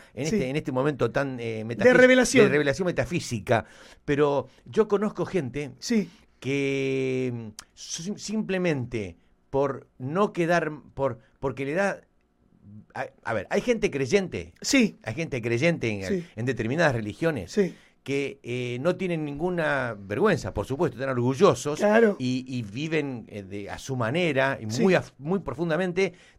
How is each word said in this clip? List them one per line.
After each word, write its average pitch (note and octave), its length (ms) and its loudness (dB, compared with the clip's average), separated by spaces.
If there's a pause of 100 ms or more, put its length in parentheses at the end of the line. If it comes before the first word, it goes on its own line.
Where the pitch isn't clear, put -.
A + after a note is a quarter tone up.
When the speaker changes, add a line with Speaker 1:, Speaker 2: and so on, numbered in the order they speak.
(140)
Speaker 1:
en C#3 140 -4
Speaker 2:
sí. F#3 80 0
Speaker 1:
este, C3 160 0
en C#3+ 60 -2
este D3+ 140 -4
momento C3 380 0
tan, C3+ 300 -2
eh, A#2 40 -8 (140)
Speaker 2:
De A2 80 -6
Speaker 1:
metafí-, A#3 280 4
Speaker 2:
revelación. B3+ 520 8
Speaker 1:
de - 60 4
revelación C#3+ 340 2
metafísica, B2 800 0 (400)
pero C#3+ 420 2 (180)
yo G#3 220 2
conozco G3+ 380 0
gente C#3+ 540 -4
Speaker 2:
Sí. G#3 320 0 (280)
Speaker 1:
que, C3+ 920 -2
mm, A#2 140 -10 (260)
sim-, F3 460 -10
simplemente D#3+ 960 -4 (320)
por C3+ 380 -2 (100)
no E3 360 -2
quedar, E3+ 380 0 (220)
por, B2+ 240 -2 (220)
porque C3+ 260 -4
le C#3+ 80 -4
da F#3+ 280 -2 (920)
A, C3+ 140 -6 (160)
a A#2 100 -4
ver, G2 160 -4
hay G3+ 120 0
gente G#3+ 300 0
creyente. C3+ 680 -2
Speaker 2:
Sí. A#3+ 420 2
Speaker 1:
Hay A2 100 -6
gente C3 280 -4
creyente A#2+ 480 2
en, G2 180 -4
Speaker 2:
Sí. F#2 280 -2
Speaker 1:
en A2+ 100 -4
determinadas B2+ 500 0
religiones G#2+ 560 -4
Speaker 2:
Sí. F3+ 240 0 (280)
Speaker 1:
que, C#3 380 -4
eh, B2 380 -6
no E3+ 160 0
tienen E3+ 300 -4
ninguna D3 720 -2
vergüenza, A2+ 540 0
por G2+ 120 -2
supuesto, C#3 320 -2
están C3+ 120 -6
orgullosos C3+ 680 2
Speaker 2:
Claro. G#3+ 380 6
Speaker 1:
y, B2+ 300 -2
y B2+ 160 -4
viven, C#3 640 -4
eh, G2+ 160 -12
de, G2 260 -10
a E2+ 80 -8
su C3 200 -6
manera, C3+ 640 0
y G#2+ 100 -6
Speaker 2:
Sí. B2+ 100 0
Speaker 1:
muy F#3 120 6
af-, C#3+ 240 2
muy E3+ 220 -2
profundamente, E3+ 720 -2 (260)